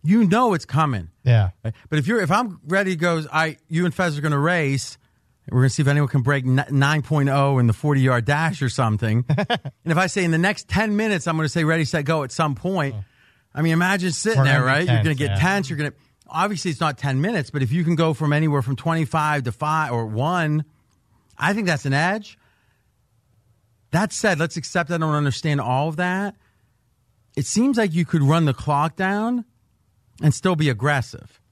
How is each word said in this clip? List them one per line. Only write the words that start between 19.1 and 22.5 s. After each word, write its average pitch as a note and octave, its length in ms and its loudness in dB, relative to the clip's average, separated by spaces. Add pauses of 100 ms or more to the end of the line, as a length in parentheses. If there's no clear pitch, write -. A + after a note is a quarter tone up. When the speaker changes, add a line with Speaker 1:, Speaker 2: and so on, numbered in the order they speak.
Speaker 1:
to A#2 80 -4
five D3+ 400 -2
or A#2 140 -2
one, D3+ 580 -2 (720)
I F3 160 0
think G#3 140 -2
that's D#3 180 -2
an C#3 80 -2
edge. F#3 440 -2 (1500)